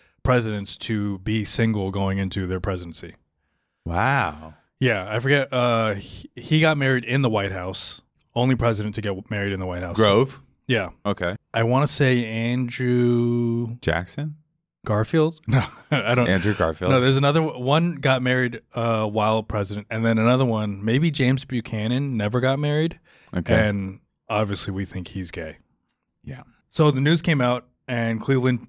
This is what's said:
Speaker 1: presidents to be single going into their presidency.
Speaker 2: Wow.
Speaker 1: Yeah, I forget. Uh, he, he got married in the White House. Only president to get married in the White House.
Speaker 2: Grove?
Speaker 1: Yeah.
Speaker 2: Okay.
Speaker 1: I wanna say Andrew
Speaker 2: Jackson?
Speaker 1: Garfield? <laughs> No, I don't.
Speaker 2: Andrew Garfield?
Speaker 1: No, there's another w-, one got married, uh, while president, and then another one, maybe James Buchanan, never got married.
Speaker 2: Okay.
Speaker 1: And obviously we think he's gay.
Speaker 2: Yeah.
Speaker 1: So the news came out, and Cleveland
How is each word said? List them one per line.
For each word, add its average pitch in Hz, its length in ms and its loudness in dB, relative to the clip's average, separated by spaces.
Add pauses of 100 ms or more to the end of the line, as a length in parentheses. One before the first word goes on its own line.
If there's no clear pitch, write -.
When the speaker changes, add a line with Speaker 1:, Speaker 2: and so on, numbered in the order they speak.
(240)
Speaker 1:
presidents 110 540 0
to 101 420 -4
be 107 240 -2
single 104 480 0
going 98 260 -2
into 95 300 -4
their 92 120 -4
presidency. 87 540 -6 (720)
Speaker 2:
Wow. 87 680 -2 (260)
Speaker 1:
Yeah, 107 280 0
I 107 120 -4
forget. 135 320 0
Uh, 117 420 0
he, - 400 -14
he - 260 0
got 156 160 4
married 131 280 0
in 123 180 0
the 123 80 2
White 98 220 -2
House. 92 500 -8 (320)
Only 123 220 2
president 107 400 0
to 113 40 -4
get 101 300 -6
married 101 220 -4
in 95 80 -4
the 92 60 -6
White 90 160 -6
House. 87 140 -8
Speaker 2:
Grove? 110 440 4 (260)
Speaker 1:
Yeah. 104 240 -2 (160)
Speaker 2:
Okay. 95 300 -2 (180)
Speaker 1:
I 117 100 2
wanna 127 220 2
say 127 380 2
Andrew 120 1600 0
Speaker 2:
Jackson? 147 560 -4 (480)
Speaker 1:
Garfield? 151 600 0
<laughs> - 40 -6
No, 117 160 2 (280)
I 120 240 2
don't. 120 120 4
Speaker 2:
Andrew 95 260 2
Garfield? 87 360 0
Speaker 1:
No, 131 100 4
there's 135 160 4
another 143 240 2
w-, 131 220 -2
one 160 340 2
got 135 260 2
married, 127 400 0 (120)
uh, 113 320 0
while 110 380 2
president, 101 460 -4
and 110 140 -2
then 113 140 4
another 123 260 4
one, 107 400 -2
maybe 143 280 2
James 131 320 0
Buchanan, 123 720 -4
never 107 240 0
got 131 180 2
married. 147 400 -2 (380)
Speaker 2:
Okay. 101 320 2
Speaker 1:
And 98 320 -4 (280)
obviously 101 440 -2
we 95 120 -4
think 90 240 -10
he's 92 220 -8
gay. 78 280 -10 (680)
Speaker 2:
Yeah. 131 180 -14 (280)
Speaker 1:
So 151 200 4
the 131 100 2
news 156 220 4
came 156 180 2
out, 123 260 0 (200)
and 113 340 -2
Cleveland 127 480 2